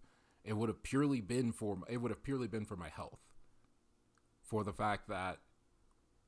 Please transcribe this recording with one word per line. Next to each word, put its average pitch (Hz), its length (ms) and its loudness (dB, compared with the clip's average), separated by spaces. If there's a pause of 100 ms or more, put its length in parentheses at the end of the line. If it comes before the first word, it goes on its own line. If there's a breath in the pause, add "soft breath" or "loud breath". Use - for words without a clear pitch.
(440 soft breath)
it 110 80 -2
would 110 160 2
have 104 140 -2
purely 139 400 4
been 117 300 2
for, 104 260 0 (100)
it 120 80 -2
would 120 140 0
have 104 120 -4
purely 135 240 0
been 107 200 -2
for 104 100 -6
my 85 140 -6
health. - 320 -12 (1200)
For 107 200 0
the 98 120 -2
fact 107 340 0
that 92 300 -2 (880)